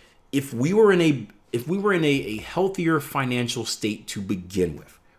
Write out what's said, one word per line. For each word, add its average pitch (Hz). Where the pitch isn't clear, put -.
if 139
we 127
were 208
in 175
a, 139
if 120
we 175
were 202
in 165
a, -
a 120
healthier 170
financial 123
state -
to -
begin 90
with, -